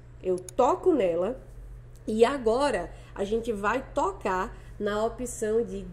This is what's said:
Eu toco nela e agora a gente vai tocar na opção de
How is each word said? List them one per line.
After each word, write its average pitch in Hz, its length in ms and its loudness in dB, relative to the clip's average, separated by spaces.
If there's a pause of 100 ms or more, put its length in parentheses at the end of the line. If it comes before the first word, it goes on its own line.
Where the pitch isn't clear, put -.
(220)
Eu 185 160 0
toco 330 540 4
nela 190 480 2 (680)
e 220 180 6
agora 240 680 2 (240)
a 196 80 -2
gente 226 280 -2
vai 208 400 0
tocar 220 640 -2 (220)
na 208 260 0
opção 226 600 -2
de 190 180 -8 (100)